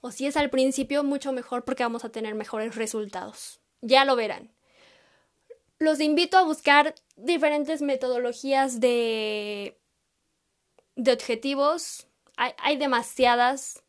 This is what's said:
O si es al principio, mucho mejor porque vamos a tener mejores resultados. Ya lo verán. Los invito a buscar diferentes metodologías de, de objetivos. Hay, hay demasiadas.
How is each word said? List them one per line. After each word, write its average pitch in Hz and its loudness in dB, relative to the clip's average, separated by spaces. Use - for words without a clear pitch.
O 247 -12
si 269 -6
es 285 -2
al 294 2
principio, 269 2
mucho 277 -2
mejor 247 -6
porque 262 -2
vamos 233 -4
a 226 -10
tener 220 -6
mejores 214 -6
resultados. 214 -8
Ya 262 8
lo 269 4
verán. 214 -4
Los 311 2
invito 311 2
a 381 8
buscar 294 4
diferentes 294 0
metodologías 262 -2
de, 214 -2
de 254 2
objetivos. 277 -2
Hay, - -4
hay 294 0
demasiadas. 254 0